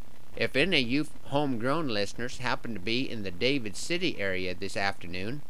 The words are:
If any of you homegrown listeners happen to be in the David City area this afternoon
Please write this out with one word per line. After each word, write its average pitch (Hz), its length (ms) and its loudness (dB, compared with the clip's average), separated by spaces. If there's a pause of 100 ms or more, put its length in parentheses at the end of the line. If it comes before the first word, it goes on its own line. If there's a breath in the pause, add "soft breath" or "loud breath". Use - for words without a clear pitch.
(360)
If 113 220 0
any 160 240 4
of 117 80 0
you 147 180 2 (200)
homegrown 139 600 2
listeners 113 520 -2
happen 120 340 0
to 101 80 -2
be 113 280 0
in 110 140 -2
the 95 80 -2
David 113 460 2
City 165 420 0
area 92 340 0
this 95 220 -2
afternoon 98 760 0